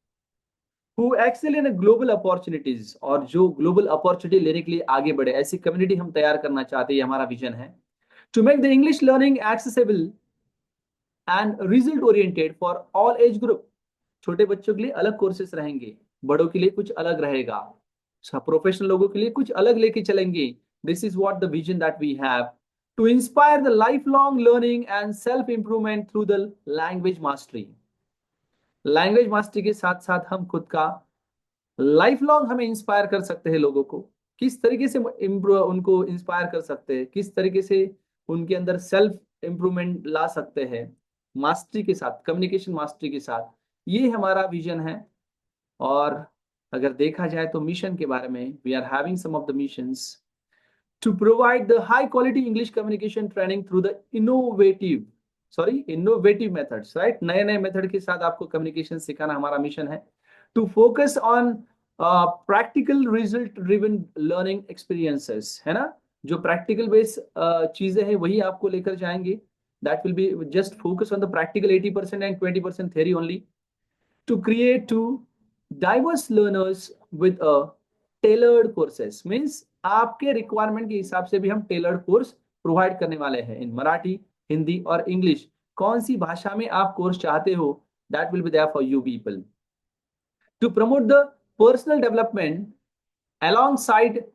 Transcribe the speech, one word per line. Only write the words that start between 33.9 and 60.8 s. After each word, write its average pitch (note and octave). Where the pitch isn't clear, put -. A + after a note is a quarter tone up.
किस B3+
तरीके B3+
से B3+
इम्प्रूव, G3
उनको F#3
इंस्पायर F3
कर E3+
सकते C#3
हैं, B2+
किस G3
तरीके F#3+
से F#3+
उनके E3+
अंदर F3+
सेल्फ F#3+
इम्प्रूवमेंट F3
ला D#3
सकते D3
हैं, A#2+
मास्टरी E3
के F#3+
साथ, D3
कम्युनिकेशन F#3
मास्टरी D3
के C#3
साथ, A2+
ये A#3
हमारा F#3+
विजन E3
है। D#3+
और C#3+
अगर C3
देखा D3+
जाए D#3+
तो D#3+
मिशन F3+
के D#3+
बारे B2+
में, B2+
we B2+
are B2+
having E3+
some D#3+
of D3
the C#3
missions C3
to A3
provide A3+
the A3+
high B3+
quality B3+
English A3+
communication G#3+
training G3
through F#3
the -
innovative, G3
सॉरी, G#3
इनोवेटिव G3+
मेथड्स, C3
राइट? G3
नए F3+
नए G#3
मेथड F#3+
के F#3+
साथ F3
आपको E3+
कम्युनिकेशन D#3+
सिखाना D3+
हमारा C#3+
मिशन C#3+
है। D3+
To A3
focus A#3+